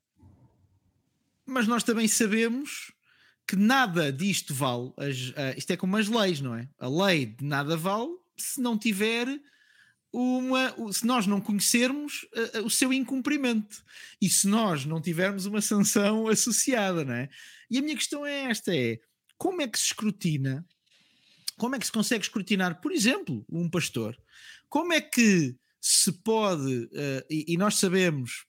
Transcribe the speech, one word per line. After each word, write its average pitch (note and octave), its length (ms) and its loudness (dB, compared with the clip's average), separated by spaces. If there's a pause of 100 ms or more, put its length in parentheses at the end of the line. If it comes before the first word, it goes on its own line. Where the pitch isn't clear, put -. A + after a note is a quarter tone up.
(1500)
mas B3 220 0
nós A#3 160 2
também A3+ 240 2
sabemos A3+ 840 0 (560)
que - 80 -2
nada G3 560 4
disto D#3+ 420 -2
vale, B2+ 440 -2
as, B2+ 380 -6
ah, C3+ 220 -4
isto C#3 140 -4
é F3 60 -2
como F#3+ 200 0
as G#3+ 100 2
leis, G3 340 2
não B2 140 -4
é? A#2+ 120 -8 (120)
A B2 80 -8
lei E3 380 2
de A2+ 200 -10
nada C#3+ 300 -2
vale G3+ 340 -2 (280)
se - 240 -6
não A#3+ 160 0
tiver A3+ 500 0 (840)
uma, B3+ 680 0
o, A3 140 -6
se - 140 -2
nós A#3 220 2
não G3+ 120 2
conhecermos, B3 920 0
eh, A3+ 220 -4
eh, A3 60 -4
o G#3+ 80 -2
seu C4 220 2
incumprimento C4 920 -2 (360)
e F#3+ 100 2
se - 180 2
nós G3 380 2
não D#3+ 140 -4
tivermos F#3 460 -2
uma G#3 160 -2
sanção G#3 680 2
associada, G#3 800 2
não B2 80 -4
é? B2+ 160 -4 (400)
E A#3 80 0
a C#4 40 0
minha D4+ 140 -2
questão D4 300 -6
é C#4 200 -6
esta: G#3+ 300 -2
é, A#2 240 0 (380)
como F4 240 -2
é C4+ 60 -2
que G#3+ 100 -6
se - 80 0
escrutina, D3+ 800 -2 (920)
como B3+ 180 -2
é A#3+ 40 -4
que - 60 -6
se - 60 -6
consegue G#3+ 320 0
escrutinar, F#3 580 0
por D4+ 100 -4
exemplo, B3 580 0
um E3+ 200 -2
pastor? B2+ 480 -2 (500)
Como E4+ 260 0
é D4+ 80 4
que F#3 540 4 (240)
se - 320 4
pode, D3+ 840 0
eh, C#3 360 -4
e, D#3 240 -2
e E3+ 40 2
nós G3+ 180 2
sabemos, F3 720 2